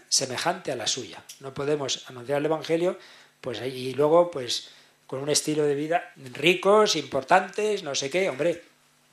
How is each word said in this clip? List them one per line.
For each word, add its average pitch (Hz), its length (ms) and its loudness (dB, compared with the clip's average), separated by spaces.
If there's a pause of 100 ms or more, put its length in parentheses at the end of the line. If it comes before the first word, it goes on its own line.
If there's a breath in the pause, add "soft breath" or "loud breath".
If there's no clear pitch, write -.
semejante 147 640 -2
a 120 40 -4
la 107 120 -4
suya. 107 340 -6 (160)
No 135 160 -14
podemos 139 540 -2
anunciar 127 300 -4
el 151 80 0
Evangelio, 160 520 0 (420 loud breath)
pues, 113 200 -8
y 127 340 -6
luego, 165 380 4
pues, 123 380 -6 (360 loud breath)
con 135 140 -8
un 143 80 -4
estilo 151 360 2
de 143 120 2
vida 156 400 -2
ricos, 180 800 4
importantes, 190 880 0
no 139 100 -6
sé 135 160 -4
qué. 180 180 0
Hombre, 151 360 -2 (480)